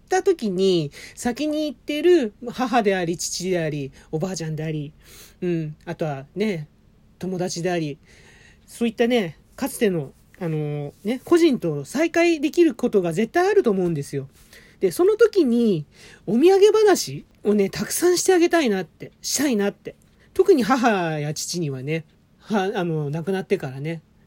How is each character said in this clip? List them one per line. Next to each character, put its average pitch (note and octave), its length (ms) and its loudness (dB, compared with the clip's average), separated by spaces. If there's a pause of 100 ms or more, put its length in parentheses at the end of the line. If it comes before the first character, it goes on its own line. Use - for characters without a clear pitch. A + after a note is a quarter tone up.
た F#4 140 0
時 E4 260 0
に、 F3+ 420 0 (240)
先 B3 320 -4
に D4+ 180 -4
行 C#4+ 100 -8
っ - 20 -20
て D4 240 -6
る D4+ 320 4 (140)
母 A#3 340 0
で G3 140 2
あ F#3 80 -2
り、 E3+ 140 -4
父 - 320 -8
で F3+ 100 0
あ D#3+ 100 -2
り、 C#3+ 220 -8 (200)
お D#3+ 80 -4
ば F#3 120 -4
あ F#3+ 40 -6
ち E3 100 -8
ゃ D#3 40 -6
ん D#3 60 -6
で D3+ 80 -8
あ D#3+ 80 -6
り、 D3+ 220 -8 (480)
う F3+ 60 -4
ん、 D#3+ 280 -4 (100)
あ E3+ 100 -8
と F3 100 -4
は C#3 200 -6 (100)
ね、 F3+ 320 -4 (520)
友 F#3 180 -6
達 F3 240 -6
で F3+ 100 -2
あ F3 80 -2
り、 D3 180 -6 (680)
そ - 200 -6
う - 20 0
い A3+ 40 -2
っ - 40 -20
た A#3 120 2
ね、 A3 300 0 (180)
か C4+ 120 -4
つ C#4+ 100 -10
て A3 120 2
の、 D#3 240 -4 (260)
あ F3+ 80 -6
の D#3 100 -4
ー、 D3 360 -6 (100)
ね、 B3 200 -6
故 E4+ 140 4
人 D#4+ 220 2
と D3 260 -4
再 D#4+ 240 -2
会 E4+ 300 0
で C#4 120 -2
き F4 120 2
る D#4 100 4
こ - 160 -4
と G#3+ 120 2
が E3+ 100 -2
絶 G#3 220 -2
対 F4+ 160 2
あ G#4+ 40 4
る G#4 100 6
と A#3 80 2
思 F#3+ 140 0
う F3 40 0
ん E3+ 40 -2
で C#3+ 100 -4
す - 120 -10
よ。 C3+ 140 -8 (500)
で、 F#3 120 2
そ E4 120 0
の G#4 140 4
時 G#4+ 260 4
に、 A3+ 420 2 (400)
お G#3 120 0
土 E4 140 6
産 G4 200 8
話 F#4+ 540 2 (180)
を G3+ 100 2
ね、 G3 160 2
た - 160 -8
く - 60 -10
さ - 160 0
ん F4+ 100 4
し - 60 -4
て F#4+ 100 4
あ F4+ 60 4
げ E4+ 100 4
た E4 120 2
い B3+ 80 2
な F#3+ 140 -2
っ - 20 -8
て、 - 260 -20 (100)
し - 160 -6
た C#4+ 100 0
い B3 80 2
な G3+ 140 0
っ G3 40 -6
て。 - 220 -16 (380)
特 F#4+ 200 4
に B3+ 100 4
母 G3 560 2
や D3 140 -4
父 - 260 -8
に D#3 100 -2
は C3 140 -8
ね、 D#3 220 -6 (340)
は、 - 360 -2
あ F#3 80 -2
の、 D#3 260 -4
亡 D#3 160 -6
く G3 60 -4
な F#3+ 100 -2
っ - 40 -10
て F#3+ 120 -2
か C#3+ 140 -8
ら C3+ 80 -12
ね、 D#3+ 220 -8 (260)